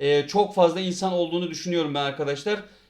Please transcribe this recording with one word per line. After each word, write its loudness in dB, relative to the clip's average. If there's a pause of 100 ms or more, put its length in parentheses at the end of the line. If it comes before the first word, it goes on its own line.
e, 2
çok 0
fazla 4
insan -2
olduğunu -2
düşünüyorum -2
ben 0
arkadaşlar. -4 (300)